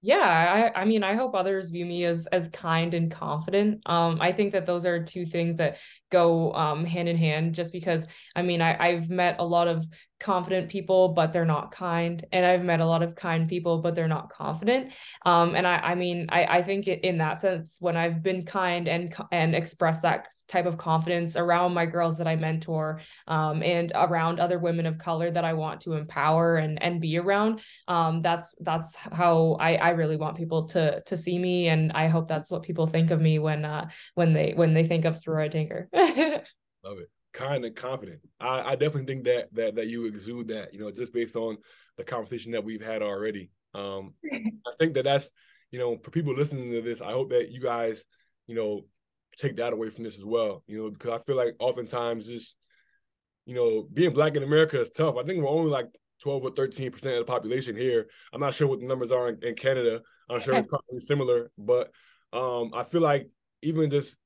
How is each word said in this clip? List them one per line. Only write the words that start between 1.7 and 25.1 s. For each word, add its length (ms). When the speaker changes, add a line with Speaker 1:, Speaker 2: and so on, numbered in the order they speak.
Speaker 1:
me 220
as, 220
as 200
kind 460
and 160
confident. 760
Um, 340
I 140
think 200
that 120
those 220
are 180
two 220
things 320
that 180
go, 440
um, 320
hand 220
in 100
hand, 360
just 160
because, 360
I 60
mean, 220
I, 200
I've 280
met 280
a 60
lot 240
of 160
confident 500
people, 420
but 220
they're 120
not 260
kind. 600
And 120
I've 200
met 160
a 60
lot 160
of 120
kind 340
people, 300
but 160
they're 140
not 200
confident. 640
Um, 300
and 120
I, 100
I 180
mean, 340
I, 160
I 180
think 260
it, 160
in 140
that 220
sense, 400
when 160
I've 260
been 220
kind 440
and 240
co-, 180
and 240
expressed 480
that 260
type 180
of 100
confidence 600
around 380
my 120
girls 320
that 80
I 100
mentor, 640
um, 340
and 320
around 460
other 180
women 280
of 120
color 320